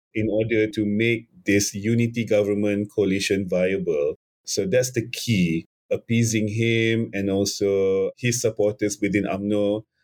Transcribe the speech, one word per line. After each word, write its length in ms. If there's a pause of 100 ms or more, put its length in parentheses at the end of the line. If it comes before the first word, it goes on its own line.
(120)
in 160
order 400
to 160
make 440 (180)
this 260
unity 540
government 680
coalition 540
viable. 680 (280)
So 220
that's 260
the 160
key, 560 (260)
appeasing 580
him 640
and 160
also 880
his 220
supporters 600
within 240
umno, 600 (200)